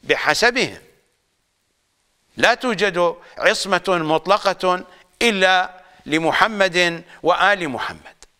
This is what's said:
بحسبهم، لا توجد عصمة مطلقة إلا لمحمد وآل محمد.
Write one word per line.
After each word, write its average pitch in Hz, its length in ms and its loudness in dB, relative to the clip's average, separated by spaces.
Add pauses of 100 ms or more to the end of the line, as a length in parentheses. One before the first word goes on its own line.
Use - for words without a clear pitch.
بحسبهم، 147 760 -2 (1600)
لا 202 160 4
توجد 185 640 0 (220)
عصمة 190 500 0
مطلقة 180 960 0 (360)
إلا 185 600 0 (240)
لمحمد 170 1000 0 (200)
وآل 175 460 0
محمد. 104 460 -10 (240)